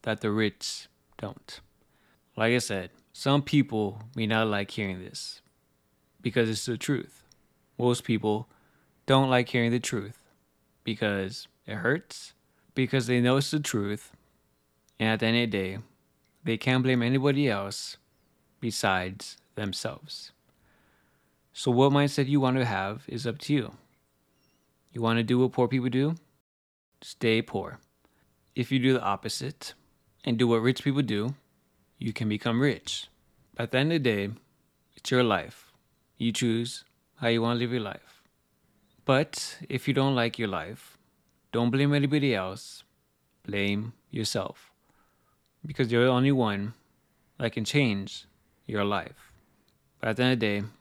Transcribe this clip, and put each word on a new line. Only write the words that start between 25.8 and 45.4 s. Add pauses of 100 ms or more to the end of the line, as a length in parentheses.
do? (840)
Stay
poor. (760)
If
you
do
the
opposite (500)
and
do
what
rich
people
do, (640)
you
can
become
rich. (500)
At
the
end
of
the
day, (680)
it's
your
life. (440)
You
choose (320)
how
you
want
to
live
your
life. (840)
But (100)
if
you
don't
like
your
life, (560)
don't
blame
anybody
else. (600)
Blame (180)
yourself. (920)